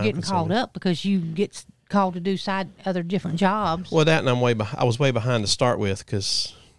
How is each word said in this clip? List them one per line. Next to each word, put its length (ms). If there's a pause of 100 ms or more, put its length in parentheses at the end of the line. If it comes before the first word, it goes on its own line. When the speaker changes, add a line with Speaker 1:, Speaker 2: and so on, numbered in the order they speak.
Speaker 1:
getting 200
caught 80 (180)
Speaker 2:
time-consuming. 100
Speaker 1:
up 160
because 300
you 160
get 340
s-, 120 (220)
called 260
to 60
do 160
side, 320 (180)
other 160
different 360
jobs. 520
Speaker 2:
Well, 140
that 160
and 80
I'm 120
way 140
beh-, 240
I 60
was 140
way 120
behind 340
to 60
start 280
with 280
'cause 480 (240)